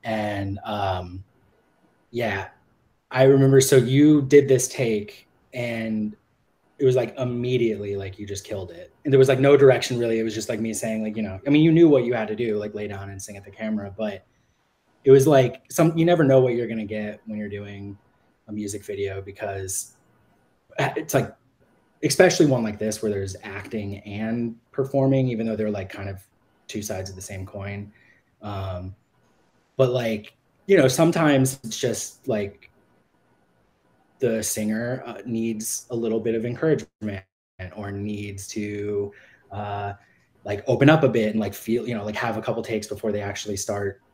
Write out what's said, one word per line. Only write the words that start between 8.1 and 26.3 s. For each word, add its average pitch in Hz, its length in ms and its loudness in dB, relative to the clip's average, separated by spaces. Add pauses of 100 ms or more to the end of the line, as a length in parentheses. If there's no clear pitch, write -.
you 104 80 -12
just 98 200 -10
killed 98 260 -10
it. - 220 -20 (100)
And 139 100 2
there 135 60 8
was, 131 80 8
like, 131 120 2
no 139 180 8
direction, 127 420 6
really. 113 200 0
It 110 40 0
was 110 100 -2
just, 110 160 -6
like, 113 100 -4
me 113 140 -4
saying, 110 300 -6
like, 107 140 -6
you 110 60 -4
know, 95 220 -8
I 143 40 -4
mean, 147 140 6
you 165 80 6
knew 165 180 8
what 127 160 4
you 123 80 -2
had 110 160 -4
to 107 60 -6
do, 110 220 -2
like, 107 160 -6
lay 104 140 -8
down 98 220 -10
and 98 120 -12
sing 101 160 -16
at 92 60 -18
the 98 80 -20
camera, 104 440 -6
but 104 300 -8 (800)
it 135 80 6
was, 135 160 8
like, 131 420 4
some, 165 280 2
you 165 80 2
never 165 180 4
know 131 160 6
what 127 160 4
you're 117 120 -2
gonna 110 180 -6
get 107 400 -8
when 107 120 -8
you're 104 120 -8
doing 101 480 -12 (500)
a 107 40 -16
music 104 340 -10
video, 98 360 -6
because 98 720 -10 (840)
it's, - 340 -4
like, 110 220 -2 (680)
especially 165 420 4
one 123 180 2
like 107 160 -6
this 107 220 -4
where 107 100 -2
there's 98 320 -6
acting 101 560 -10
and 113 560 -6 (160)
performing, 135 560 0
even 113 180 -4
though 110 100 -4
they're, 107 160 -2
like, 95 180 -8
kind 98 200 -10
of 95 160 -14 (420)